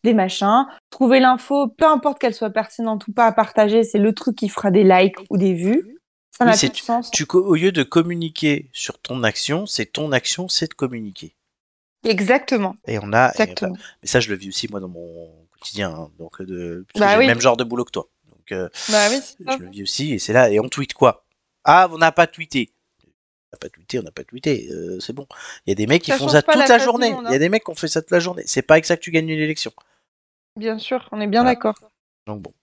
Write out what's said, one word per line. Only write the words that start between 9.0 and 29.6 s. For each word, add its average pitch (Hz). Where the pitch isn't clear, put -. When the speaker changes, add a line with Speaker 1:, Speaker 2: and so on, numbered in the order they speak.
Speaker 2:
ton 123
action, 156
c'est 113
ton 151
action, 175
c'est -
de -
communiquer. 113
Speaker 1:
Exactement. 214
Speaker 2:
Et 110
on 98
a, 101
et -
on 101
a, 123
Speaker 1:
Exactement. 185
Speaker 2:
mais -
ça, 127
je 107
le 101
vis 98
aussi, 110
moi, 101
dans 92
mon 85
quotidien, 95
hein, 78
donc, 82
euh, 95
de, 90
parce -
que -
Speaker 1:
Bah 202
Speaker 2:
j'ai 208
le 220
Speaker 1:
oui. 269
Speaker 2:
même 120
genre 127
de 123
boulot 120
que -
toi. -
Donc, -
euh, 92
Speaker 1:
Bah 208
oui, 269
c'est -
Speaker 2:
je 185
Speaker 1:
ça. 269
Speaker 2:
le 92
vis 101
aussi, 139
et 104
c'est -
là, 120
et 107
on 127
tweet 139
quoi ? -
Ah, 175
on 160
n'a 165
pas 170
tweeté. 143
On -
n'a -
pas -
tweeté, 95
on -
n'a 78
pas -
tweeté, 123
euh, 85
c'est -
bon. 139
Il -
y -
a 95
des 104
mecs 156
qui -
Speaker 1:
Ça 269
Speaker 2:
font 277
Speaker 1:
change 294
Speaker 2:
ça 147
Speaker 1:
pas 320
Speaker 2:
toute 277
Speaker 1:
la 269
Speaker 2:
la 254
Speaker 1:
face 247
du -
Speaker 2:
journée. 240
Speaker 1:
monde, 254
Speaker 2:
Il -
y -
a 135
Speaker 1:
hein. -
Speaker 2:
des 160
mecs 214
qui -
ont 160
fait 160
ça 160
toute -
la 175
journée. 180
C'est -
pas 156
avec 160
ça 170
que 170
tu 175
gagnes 160
une 156
élection. 156